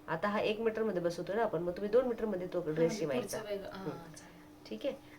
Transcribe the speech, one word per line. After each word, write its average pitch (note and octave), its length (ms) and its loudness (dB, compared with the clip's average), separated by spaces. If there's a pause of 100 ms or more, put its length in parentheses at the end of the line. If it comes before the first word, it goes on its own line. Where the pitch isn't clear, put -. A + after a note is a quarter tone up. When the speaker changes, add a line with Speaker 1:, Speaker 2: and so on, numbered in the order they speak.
Speaker 1:
आता G#3 200 0
हा G#3 100 2
एक G#3+ 220 2
मीटरमध्ये A3 420 2
बसवतोय F3 340 0
ना A#3 60 4
आपण, F3 200 2
मग F3 80 0
तुम्ही G3 180 -2
दोन A#3+ 160 6
मीटरमध्ये G#3+ 480 0
तो F3+ 60 0
Speaker 2:
हा, E3 60 -2
Speaker 1:
ड्रेस D3+ 140 0
Speaker 2:
म्हणजे E3 200 4
Speaker 1:
शिवायचा. D3+ 400 0
Speaker 2:
पुढचं - 160 -4
वेगळं. F#3 160 -6
हा, F#3+ 120 -10
Speaker 1:
हं. E3+ 80 -4
Speaker 2:
चालेल. - 760 -14
Speaker 1:
ठीक A3 200 -6
आहे. - 80 -2 (240)